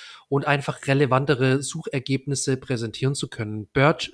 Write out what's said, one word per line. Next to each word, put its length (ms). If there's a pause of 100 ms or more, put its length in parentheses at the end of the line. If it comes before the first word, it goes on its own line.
(300)
und 160
einfach 400
relevantere 800
Suchergebnisse 920
präsentieren 580
zu 140
können. 360
bert 480